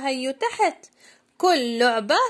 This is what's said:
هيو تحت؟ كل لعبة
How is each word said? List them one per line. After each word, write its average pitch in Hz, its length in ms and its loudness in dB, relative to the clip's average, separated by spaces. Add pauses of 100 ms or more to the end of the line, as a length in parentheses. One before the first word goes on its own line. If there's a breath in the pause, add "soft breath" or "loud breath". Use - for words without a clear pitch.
هيو 262 240 -4
تحت؟ 415 540 -4 (520 soft breath)
كل 240 420 0
لعبة 233 380 2 (120)